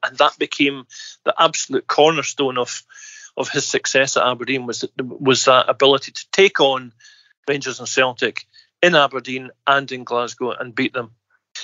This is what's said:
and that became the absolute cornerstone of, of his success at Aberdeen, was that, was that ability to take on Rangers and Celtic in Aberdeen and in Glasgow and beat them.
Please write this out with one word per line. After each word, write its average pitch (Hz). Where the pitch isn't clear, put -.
and 127
that 147
became 139
the 151
absolute 160
cornerstone 143
of, -
of 127
his 143
success -
at 123
Aberdeen, 123
was 113
that, 131
was 131
that 127
ability 135
to -
take 196
on 131
Rangers 135
and 120
Celtic 127
in 175
Aberdeen 131
and 139
in 127
Glasgow 120
and 120
beat 131
them. 117